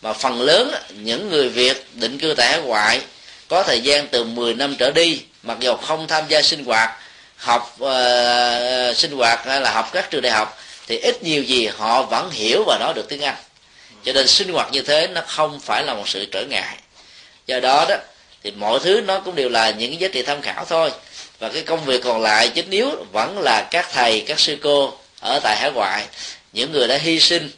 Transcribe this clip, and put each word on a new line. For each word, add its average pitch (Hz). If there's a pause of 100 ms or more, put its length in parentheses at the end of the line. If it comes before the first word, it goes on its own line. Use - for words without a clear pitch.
Mà 110
phần 123
lớn 190
á, -
những 113
người 147
Việt 127
định 120
cư 151
tại 120
hải 156
ngoại 117 (480)
có 180
thời 139
gian 143
từ 120
mười 117
năm 139
trở 127
đi, 160 (220)
mặc 113
dù 123
không 160
tham 156
gia 151
sinh 147
hoạt 113 (460)
học, -
ờ, 123
sinh 151
hoạt 117
hay 135
là 123
học 107
các 190
trường 143
đại 120
học, 107 (280)
thì 113
ít 240
nhiều 156
gì 123
họ 110
vẫn 143
hiểu 135
và 120
nói 135
được 107
tiếng 147
Anh. 139 (680)
Cho 127
nên 131
sinh 185
hoạt 123
như 135
thế 147
nó 180
không 147
phải 123
là 139
một 101
sự 98
trở 98
ngại. 110 (680)
Do 127
đó 139
đó, 190 (460)
thì 104
mọi 104
thứ 190
nó 190
cũng 180
đều 135
là 113
những 110
cái 160
giá 185
trị 127
tham 143
khảo 120
thôi. 165 (480)
Và 110
cái 143
công 160
việc 127
còn 117
lại 110
chính 170
yếu 196 (220)
vẫn 160
là 117
các 175
thầy, 113
các 156
sư 151
cô 143 (280)
ở 120
tại 107
hải 131
ngoại, 107 (480)
những 127
người 127
đã 131
hy 160
sinh 156